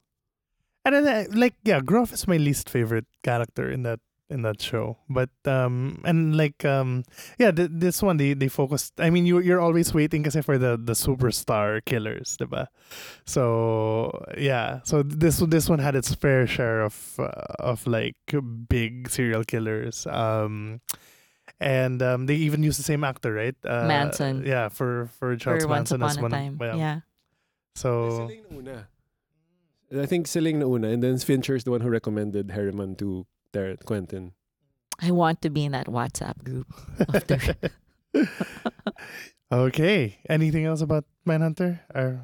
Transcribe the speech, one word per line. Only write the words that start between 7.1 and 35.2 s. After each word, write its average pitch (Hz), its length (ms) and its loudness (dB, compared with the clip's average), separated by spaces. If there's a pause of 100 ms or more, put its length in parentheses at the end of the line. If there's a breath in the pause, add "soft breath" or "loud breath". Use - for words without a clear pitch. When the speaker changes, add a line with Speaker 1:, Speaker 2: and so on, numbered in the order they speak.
Speaker 1:
yeah, 240 100 8
th-, 165 240 2
this 175 300 0
one, 180 140 4
they, 143 180 2
they 135 120 0
focused, 139 540 -2
I 165 80 4
mean, 175 160 4
you, 175 140 6
you're 180 200 4
always 170 320 4
waiting 156 320 2
kasi 151 200 0
for 139 160 2
the, 120 180 2
the 117 160 -2
superstar 110 920 0
killers, - 560 -4
diba? - 280 -6 (580 loud breath)
So, 113 960 0 (140)
yeah. 127 460 -2
So 151 180 2
this, 151 380 2
this 160 280 4
one 165 120 4
had 139 160 0
its - 180 0
fair 131 320 4
share 113 380 0
of, - 340 -6
uh, 131 80 -2 (320)
of, - 300 -4
like, 117 280 0 (540)
big 120 400 0
serial 113 340 0
killers. 113 600 -4
Um, 110 760 -2 (800 loud breath)
and, 131 440 0
um, 127 240 0
they 147 80 2
even 151 260 2
used 151 160 2
the 139 80 -6
same 147 180 0
actor, 131 300 -2
right? 113 220 -2 (100)
Uh, 120 220 0
Speaker 2:
Manson. 143 580 0
Speaker 1:
yeah, 123 240 0
for, 120 480 -4
for 123 200 -2
Charles 156 260 -2
Speaker 2:
For 151 60 -2
Once 147 220 0
Speaker 1:
Manson 127 120 0
Speaker 2:
Upon 147 80 0
Speaker 1:
as 147 60 -4
Speaker 2:
a 143 40 -4
Speaker 1:
one. 117 100 -2
Speaker 2:
Time. 139 300 -6
Speaker 1:
Yeah. 117 140 -4
Speaker 2:
Yeah. 156 240 -2 (720)
Speaker 1:
So 117 560 -2
Speaker 3:
Sila 110 40 -14 (120)
yung 143 180 -16
nauna. 127 220 -16 (1160)
I - 20 -2
think 170 220 0
sila 160 220 0
yung 156 120 0
nauna. 120 320 2
And 120 80 0
then 127 160 2
Fincher 135 380 0
is 120 80 -4
the 127 80 -2
one 120 100 0
who 123 80 0
recommended 104 600 -2
Herriman 98 500 -4
to 95 260 -4 (260)
Ter-, 95 320 -6
Quentin. 92 500 -6 (680)
Speaker 2:
I 170 80 2
want 170 320 4